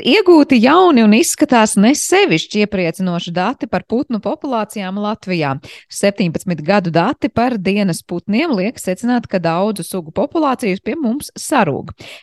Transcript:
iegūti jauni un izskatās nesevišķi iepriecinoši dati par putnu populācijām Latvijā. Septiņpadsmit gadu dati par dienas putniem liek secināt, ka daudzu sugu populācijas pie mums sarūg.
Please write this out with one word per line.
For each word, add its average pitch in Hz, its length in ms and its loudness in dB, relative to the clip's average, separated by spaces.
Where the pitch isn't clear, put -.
iegūti 330 560 4
jauni 311 400 6
un 214 80 6
izskatās 226 640 2
nesevišķi 226 880 2
iepriecinoši 180 720 -4
dati 208 320 -4
par 185 160 -4
putnu 233 400 -4
populācijām 214 800 -6
Latvijā. 180 540 -4
Septiņpadsmit 175 720 -2
gadu 180 320 0
dati 208 320 0
par 240 320 -2
dienas 196 480 -2
putniem 220 480 -2
liek 196 240 -4
secināt, 233 480 -4
ka 185 160 -4
daudzu 180 400 -2
sugu 165 320 -10
populācijas 254 640 -2
pie 233 160 -8
mums 254 400 -6
sarūg. - 560 -2